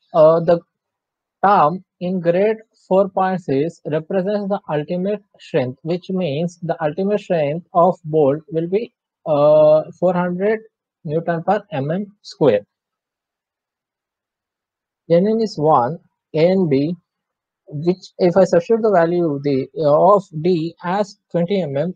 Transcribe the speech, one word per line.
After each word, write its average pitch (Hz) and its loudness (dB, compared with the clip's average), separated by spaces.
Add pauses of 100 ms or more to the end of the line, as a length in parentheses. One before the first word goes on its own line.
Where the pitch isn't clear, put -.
(140)
uh, 165 6
the 170 2 (840)
term 185 2 (160)
in 185 -4
grade 190 0 (300)
four 190 0
point 190 -2
six 143 -4
represents 190 -4
the 196 -4 (100)
ultimate 180 -4 (160)
strength, 127 -6
which 175 -6
means 175 -4
the 160 -6
ultimate 196 -2
strength 160 -4
of 180 2
bolt 151 0 (100)
will 165 -4
be, 202 -4 (320)
uh, 151 4 (160)
four 180 0
hundred 180 -2 (460)
Newton 165 -4
per 208 -2 (100)
M 143 -6
M 196 -6 (160)
square. 107 0 (2500)
N 175 4
N 220 0
is 214 -4
one, 147 2 (340)
A 160 2
and 185 0
B, 147 0 (720)
which 165 -4 (200)
if 180 2
I 190 6
substitute 185 0
the 220 0
value 170 2
of 139 -8
the, 135 -2 (100)
uh, 160 4
of 202 0 (180)
D 170 -2
as 190 -6 (100)
twenty 180 -2
M 143 -6
M, 170 -4